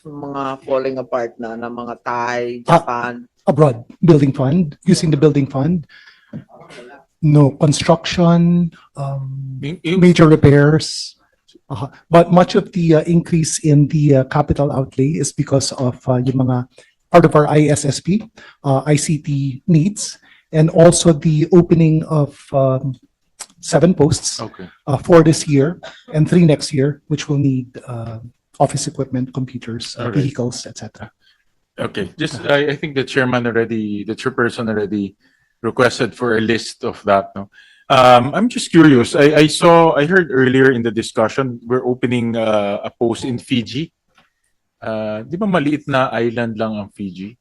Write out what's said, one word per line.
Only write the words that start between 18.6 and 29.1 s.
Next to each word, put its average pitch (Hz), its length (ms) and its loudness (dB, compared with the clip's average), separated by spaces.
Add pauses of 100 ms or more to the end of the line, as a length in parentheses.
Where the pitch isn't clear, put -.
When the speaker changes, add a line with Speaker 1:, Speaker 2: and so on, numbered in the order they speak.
Speaker 2:
uh, 135 220 0
I 151 100 4
C 147 220 -4
T 139 480 -6
needs, 175 500 0 (360)
and 160 180 2
also 170 420 6
the 156 400 0
opening 165 520 4
of, 147 340 -2 (140)
um, 135 420 0 (640)
seven 165 320 2
posts, - 480 -2
Speaker 3:
Okay. 101 300 -14 (160)
Speaker 2:
uh, 131 100 -2
for 165 260 6
this 160 260 0
year 147 320 0 (340)
and 156 160 0
three 175 160 4
next - 260 0
year, 143 360 -2
which 147 200 -6
will 143 100 -2
need, 131 380 -2 (100)
uh, 113 340 -12 (400)
office 139 260 -2
equipment, 127 480 -6